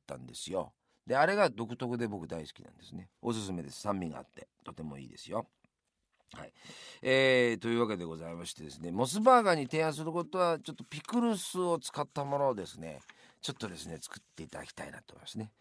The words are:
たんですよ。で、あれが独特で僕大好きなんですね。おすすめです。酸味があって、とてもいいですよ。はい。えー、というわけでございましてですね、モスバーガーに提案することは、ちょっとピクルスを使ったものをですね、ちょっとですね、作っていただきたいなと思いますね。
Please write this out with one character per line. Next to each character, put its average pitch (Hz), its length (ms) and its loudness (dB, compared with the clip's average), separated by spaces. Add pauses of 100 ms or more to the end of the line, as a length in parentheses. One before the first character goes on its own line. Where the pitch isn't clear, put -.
た 67 120 -10
ん 64 100 -16
で - 80 -16
す - 160 -10
よ。 90 220 -4 (340)
で、 123 100 0
あ 147 80 8
れ 196 100 4
が 196 140 6
独 120 260 -4
特 123 220 -2
で 120 100 0
僕 92 200 -6
大 82 160 -6
好 - 40 -12
き - 140 -20
な - 80 -18
ん - 80 -20
で - 60 -20
す - 100 -18
ね。 92 160 -14 (140)
お 117 100 0
す 110 100 -4
す 95 80 -6
め 87 120 -4
で 69 80 -12
す。 - 100 -14
酸 101 180 0
味 82 120 -4
が 65 80 -12
あ - 20 -10
っ - 40 -20
て、 - 220 -20 (160)
と - 80 -12
て 80 120 -12
も 69 160 -10
い 67 60 -12
い - 40 -16
で - 80 -20
す - 140 -16
よ。 110 160 -4 (840)
は - 120 -16
い。 - 80 -20 (480)
え 127 560 6
ー、 - 20 -12
と 113 100 -4
い 117 60 4
う 117 60 4
わ 117 60 6
け 104 100 0
で 85 80 -6
ご 82 120 -6
ざ 82 120 -10
い 85 60 -8
ま 87 100 -10
し - 80 -10
て 78 100 -14
で 76 60 -10
す 69 100 -14
ね、 85 120 -6
モ 113 160 2
ス 175 120 -2
バ 247 220 10
ー - 20 -2
ガ 185 100 6
ー - 20 6
に 147 80 0
提 156 200 0
案 156 100 2
す 156 100 -6
る 160 80 -2
こ 170 140 -2
と 160 120 -6
は、 170 220 4
ち - 120 -12
ょ - 20 -14
っ - 20 -14
と - 80 -14
ピ - 180 -12
ク 240 200 2
ル 233 160 4
ス 180 220 -4
を 170 200 2
使 - 200 -6
っ 147 80 -2
た 143 160 -4
も 143 160 0
の 139 100 4
を 117 60 2
で 95 100 -4
す - 140 -12
ね、 78 200 -10 (400)
ち - 120 -4
ょ - 0 -
っ - 40 -12
と 110 120 -6
で 90 80 -10
す 82 120 -12
ね、 80 140 -8
作 - 180 -12
っ - 40 -20 (120)
て 82 60 -14
い 65 60 -10
た - 120 -12
だ - 60 -12
き - 60 -16
た - 140 -12
い 67 60 -12
な - 120 -16
と - 100 -20
思 - 60 -20
い - 20 -20
ま - 60 -18
す - 100 -10
ね。 107 240 -8